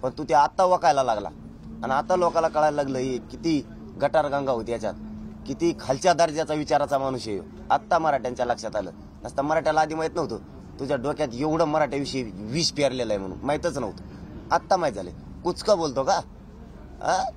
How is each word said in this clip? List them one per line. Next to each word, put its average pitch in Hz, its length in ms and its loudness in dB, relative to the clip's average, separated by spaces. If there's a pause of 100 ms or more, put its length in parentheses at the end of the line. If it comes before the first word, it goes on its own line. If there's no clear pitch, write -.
पण 131 160 0
तू 151 60 -6
ते 156 100 0
आत्ता 151 320 6
वाकायला 165 380 6
लागला 104 260 2 (540)
आणि 123 80 -2
आता 147 240 2
लोकाला 165 320 4
कळायला 151 280 4
लागलं 139 220 0
ही 131 200 -2
किती 127 480 -2 (360)
गटारगंगा 143 500 2
होती 113 200 -2
याच्यात, 107 220 -2 (540)
किती 165 320 0
खालच्या 139 340 4
दर्जाचा 156 400 2
विचाराचा 143 440 2
माणूस 131 300 -2
आहे. 98 120 -4 (300)
आत्ता - 300 2
मराठ्यांच्या 127 460 0
लक्षात 110 300 -4
आलं, 92 160 -4 (320)
नसतं 117 180 -4
मराठ्याला 156 400 2
आधी 156 140 0
माहीत 160 200 -2
नव्हतं 117 220 -2 (420)
तुझ्या 139 180 -2
डोक्यात 143 360 -2
एवढं 156 320 2
मराठ्याविषयी 139 580 0
विष 107 480 -2
पेरलेलं 127 420 0
आहे 98 60 0
म्हणून, 92 240 -6
माहीतच 147 340 0
नव्हतं, 104 260 -6 (480)
आत्ता 175 260 4
माहीत 151 160 2
झालं. - 500 -12
कुचकं 180 340 2
बोलतो 139 260 0
का? 170 180 2 (800)
आ? 185 220 2 (140)